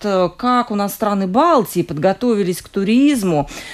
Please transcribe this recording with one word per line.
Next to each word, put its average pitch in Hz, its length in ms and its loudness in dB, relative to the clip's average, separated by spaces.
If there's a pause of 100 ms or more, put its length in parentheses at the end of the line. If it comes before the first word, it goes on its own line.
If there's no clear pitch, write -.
э, 190 340 0
как 247 340 0
у 214 40 -4
нас 202 180 -2
страны 202 340 -2
Балтии 233 560 2
подготовились 190 760 0
к - 80 -20
туризму, 202 800 2 (260)